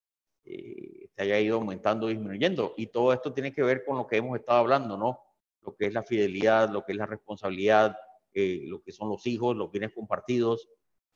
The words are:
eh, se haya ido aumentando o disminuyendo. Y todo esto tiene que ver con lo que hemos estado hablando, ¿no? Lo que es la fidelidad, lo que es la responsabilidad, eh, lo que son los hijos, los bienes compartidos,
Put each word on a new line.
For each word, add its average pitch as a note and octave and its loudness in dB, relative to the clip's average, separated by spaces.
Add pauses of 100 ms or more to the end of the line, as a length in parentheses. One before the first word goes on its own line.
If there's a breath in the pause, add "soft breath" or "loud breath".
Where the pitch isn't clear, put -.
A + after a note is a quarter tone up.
(440)
eh, - -16
se F#2+ -8
haya G2+ 2
ido G#2+ 2
aumentando A2 -2
o A2+ -2
disminuyendo. A2 -2
Y A2 -6
todo B2 2
esto B2+ -4
tiene C3+ -4
que C#3 -2
ver B2+ 2
con C3+ -4
lo A#2+ -4
que A2+ 0
hemos B2 -2
estado A#2+ 2
hablando, A#2+ 2
¿no? A2+ -4 (420)
Lo - -12
que G#2 -2
es G2+ -2
la A2+ -4
fidelidad, G#2+ 4
lo G#2 -4
que - -6
es G2 -4
la G#2 -4
responsabilidad, G#2+ 2 (340)
eh, F#2 0
lo E2+ -12
que - -18
son G#2+ -8
los G2+ -6
hijos, A#2+ 0
los G2 -4
bienes G2+ -4
compartidos, A#2 -2 (460)